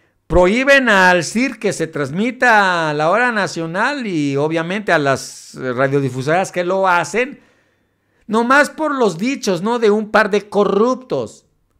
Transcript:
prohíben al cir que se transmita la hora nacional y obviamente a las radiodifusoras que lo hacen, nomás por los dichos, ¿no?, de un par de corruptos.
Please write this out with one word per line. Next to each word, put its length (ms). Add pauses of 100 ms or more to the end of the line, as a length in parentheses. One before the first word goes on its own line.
(280)
prohíben 600
al 360
cir 340
que 140
se 160
transmita 1040
la 160
hora 220
nacional 760
y 300
obviamente 560
a 80
las 540
radiodifusoras 960
que 100
lo 240
hacen, 540 (880)
nomás 420
por 240
los 240
dichos, 420
¿no?, 200
de 100
un 220
par 180
de 180
corruptos. 920 (400)